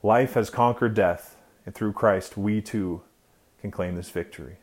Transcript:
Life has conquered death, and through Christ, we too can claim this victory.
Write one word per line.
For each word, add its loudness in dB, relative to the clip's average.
Life 4
has 2
conquered 2
death, 0
and -16
through -2
Christ, 2
we 0
too -4
can -8
claim -6
this -8
victory. -10